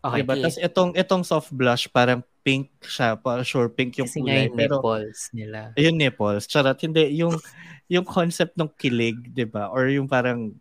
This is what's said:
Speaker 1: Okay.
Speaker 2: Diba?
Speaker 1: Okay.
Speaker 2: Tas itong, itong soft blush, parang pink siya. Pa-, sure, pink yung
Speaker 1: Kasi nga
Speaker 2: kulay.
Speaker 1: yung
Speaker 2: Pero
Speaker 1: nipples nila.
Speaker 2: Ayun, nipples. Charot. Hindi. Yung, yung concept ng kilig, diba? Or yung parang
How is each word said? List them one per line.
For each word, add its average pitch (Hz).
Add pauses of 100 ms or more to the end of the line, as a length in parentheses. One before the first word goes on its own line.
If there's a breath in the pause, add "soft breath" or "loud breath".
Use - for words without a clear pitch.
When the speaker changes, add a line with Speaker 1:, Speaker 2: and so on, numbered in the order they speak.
Speaker 1:
Okay. 127
Speaker 2:
Diba? 127
Speaker 1:
Okay. 135
Speaker 2:
Tas 165
itong, 175
itong 185
soft 156
blush, 123
parang 123 (220)
pink 135 (140)
siya. 113
Pa-, 123
sure, 120
pink 123
yung 131
Speaker 1:
Kasi 135
nga 139
Speaker 2:
kulay. 135
Speaker 1:
yung 123
Speaker 2:
Pero 143
Speaker 1:
nipples 110 (120)
nila. 107 (140)
Speaker 2:
Ayun, 165
nipples. 104
Charot. 135
Hindi. 160 (140)
Yung, 170 (540 loud breath)
yung 180
concept 175
ng 156
kilig, 120
diba? 110
Or 127
yung 139
parang 123